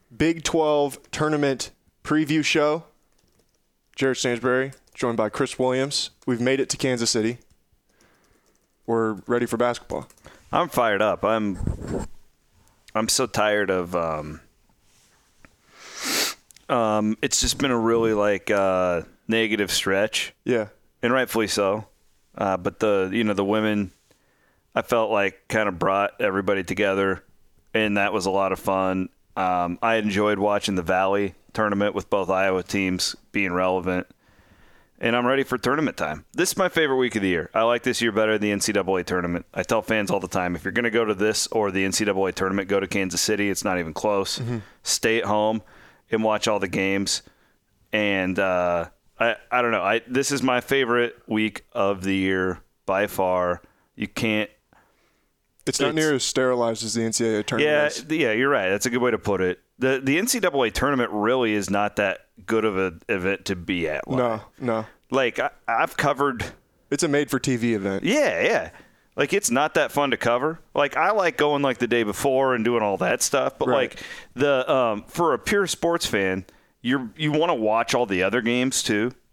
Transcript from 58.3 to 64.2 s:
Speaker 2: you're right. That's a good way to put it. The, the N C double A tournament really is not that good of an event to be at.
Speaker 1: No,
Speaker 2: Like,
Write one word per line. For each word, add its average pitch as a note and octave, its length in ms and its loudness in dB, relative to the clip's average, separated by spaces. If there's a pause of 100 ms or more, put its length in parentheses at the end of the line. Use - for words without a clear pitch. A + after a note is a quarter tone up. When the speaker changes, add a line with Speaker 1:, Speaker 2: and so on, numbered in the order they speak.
Speaker 2:
you're B2+ 180 2
right. G#2+ 200 2
That's G2+ 180 0
a - 20 -2
good A#2+ 120 -2
way B2 100 2
to G#2+ 80 0
put G2 220 -2
it. F2+ 180 -2 (180)
The, C3 260 0
the C#3 140 2
N G3 80 0
C B3 140 -2
double C#3+ 240 0
A A2 80 2
tournament B2+ 400 0
really A2 420 2
is G2 160 -2
not G2+ 280 0
that G2+ 240 0 (260)
good A2 180 2
of G2+ 120 0
an F#2 300 -2
event G2 380 -2
to G2 100 -2
be F2 320 -4
at. D2+ 200 -4
Speaker 1:
No, C3 100 -2
Speaker 2:
Like, A2+ 440 -4